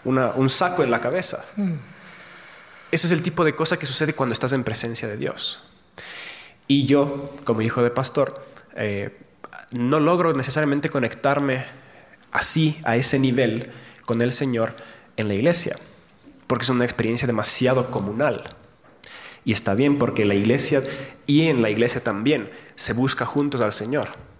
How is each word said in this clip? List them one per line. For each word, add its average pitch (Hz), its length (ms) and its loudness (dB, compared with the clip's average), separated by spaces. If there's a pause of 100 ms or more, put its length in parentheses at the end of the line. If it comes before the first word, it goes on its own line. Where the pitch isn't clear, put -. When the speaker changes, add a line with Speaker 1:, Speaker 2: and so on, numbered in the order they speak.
Speaker 1:
una, 127 320 2
un 131 140 2
saco 180 340 2
en 123 80 2
la 120 100 2
cabeza. 170 440 -4 (100)
Speaker 2:
Mm. 196 180 -2 (1160)
Speaker 1:
Ese 165 160 2
es 165 40 4
el 175 120 2
tipo 175 220 2
de 151 100 2
cosa 160 240 0
que - 60 -8
sucede 147 280 0
cuando 123 200 0
estás 123 180 0
en 131 120 0
presencia 113 440 -4
de 104 80 -6
Dios. - 460 -6 (1040)
Y 139 180 4
yo, 143 480 2 (120)
como 110 160 0
hijo 113 200 0
de 120 80 4
pastor, - 560 -2 (300)
eh, 104 420 -6 (540)
no 127 280 2
logro 165 340 4
necesariamente 143 560 0
conectarme 135 760 0 (680)
así, - 520 2
a 113 120 2
ese 135 220 2
nivel, 123 540 0 (340)
con 117 160 0
el 123 120 0
Señor 120 420 -2 (420)
en 110 100 -2
la 101 60 0
iglesia, 151 440 0 (720)
porque 123 160 0
es 123 60 -2
una 123 160 2
experiencia 120 420 -2
demasiado 120 640 2
comunal. 110 640 -4 (880)
Y 110 100 2
está 101 200 0
bien, 143 240 4
porque 113 280 2
la 101 100 4
iglesia, 127 480 2 (420)
y 151 220 4
en 139 140 2
la 110 80 2
iglesia 117 340 0
también, 113 460 0 (260)
se - 180 -2
busca 127 320 0
juntos 139 360 0
al 107 120 0
Señor. 113 360 -4 (300)